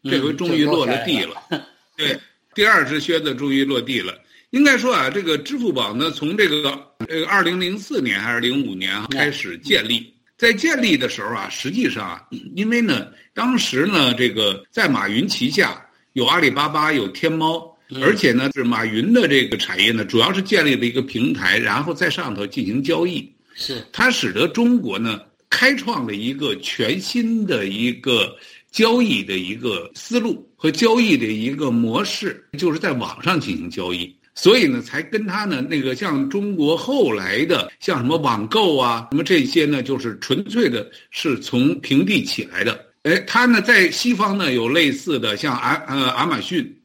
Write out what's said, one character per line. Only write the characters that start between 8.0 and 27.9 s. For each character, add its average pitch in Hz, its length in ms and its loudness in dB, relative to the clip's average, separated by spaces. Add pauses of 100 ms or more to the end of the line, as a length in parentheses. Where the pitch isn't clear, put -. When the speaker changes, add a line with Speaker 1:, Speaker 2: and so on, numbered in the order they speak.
Speaker 2:
还 120 140 -2
是 120 40 0
零 123 280 0
五 95 80 -8
年 95 180 -4
啊， 110 160 -6
Speaker 1:
嗯。 139 80 -4
Speaker 2:
开 147 140 0
始 90 260 -8
建 127 300 0
立。 117 260 -4 (240)
在 233 140 4
建 285 300 0
立 185 160 4
的 123 100 -2
时 117 140 -6
候 110 140 -6
啊， 98 160 -6
实 - 180 -8
际 202 180 0
上 113 160 -4
啊， 87 200 -8 (320)
因 208 120 0
为 233 140 2
呢， 147 280 0 (220)
当 247 240 0
时 143 300 0
呢， 156 300 2
这 123 120 2
个 101 440 -2
在 202 180 2
马 104 180 0
云 120 200 0
旗 151 240 -2
下 151 340 0 (280)
有 123 120 0
阿 156 140 4
里 143 100 4
巴 143 180 0
巴， 151 240 0
有 117 180 0
天 160 220 -2
猫， 165 460 -4 (140)
Speaker 1:
嗯。 131 100 -8
Speaker 2:
而 185 140 4
且 135 160 2
呢， 131 240 2
是 127 80 -2
马 117 200 0
云 113 300 0
的 226 140 6
这 135 180 4
个 113 100 -4
产 92 240 -6
业 110 120 4
呢， 110 120 0
主 104 140 -2
要 120 160 4
是 190 80 0
建 190 240 2
立 143 80 4
了 117 100 0
一 120 60 0
个 123 100 0
平 123 320 -2
台， 92 280 2
然 117 240 0
后 165 100 -4
在 175 160 -2
上 147 240 -4
头 101 140 -6
进 110 180 -4
行 117 160 -2
交 160 240 0
易。 175 260 -6 (220)
Speaker 1:
是。 - 400 -10
Speaker 2:
它 254 160 2
使 104 240 -2
得 131 140 2
中 240 320 2
国 104 180 -4
呢， 110 240 -4 (260)
开 262 280 2
创 185 320 -4
了 104 80 -6
一 117 180 -4
个 139 220 -2
全 139 440 -4
新 226 460 0
的 110 220 0
一 113 260 -2